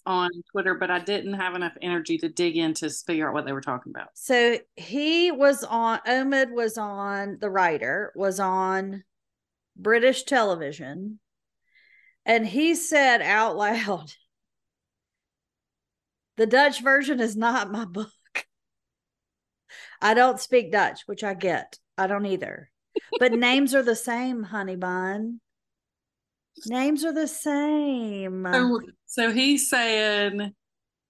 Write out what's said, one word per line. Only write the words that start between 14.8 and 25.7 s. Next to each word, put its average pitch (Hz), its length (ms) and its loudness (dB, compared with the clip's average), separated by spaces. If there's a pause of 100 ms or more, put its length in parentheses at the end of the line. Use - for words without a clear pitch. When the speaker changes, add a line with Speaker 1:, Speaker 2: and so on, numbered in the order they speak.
Speaker 2:
"The 220 100 4
Dutch 262 360 4
version 269 380 2
is 220 160 0
not 220 360 0
my 220 120 -6
book." 196 260 -8 (1900)
I 214 140 4
don't 247 240 6
speak 233 340 2
Dutch, 196 340 0
which 208 180 -8
I 196 100 -2
get. 175 440 -4 (180)
I 190 100 0
don't 202 200 -2
either. 185 440 -6 (480)
But 247 140 4
Speaker 1:
<laughs> 233 60 2
Speaker 2:
names 254 360 4
are 269 80 6
the 233 140 2
same, 247 460 -4
honey 190 340 -6
bun. 190 640 -4 (1300)